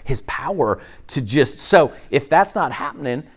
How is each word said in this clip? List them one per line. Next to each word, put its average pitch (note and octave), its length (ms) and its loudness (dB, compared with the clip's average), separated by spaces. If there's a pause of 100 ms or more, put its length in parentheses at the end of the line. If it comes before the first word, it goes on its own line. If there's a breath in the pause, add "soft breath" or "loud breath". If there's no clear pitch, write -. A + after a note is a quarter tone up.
his - 200 -2
power A#2 580 -2 (280 loud breath)
to - 120 -6
just, B2 380 0
so D#3 340 4 (180 loud breath)
if - 180 0
that's F#3+ 260 2
not D#3+ 180 -2
happening, C#3 500 -6 (140 soft breath)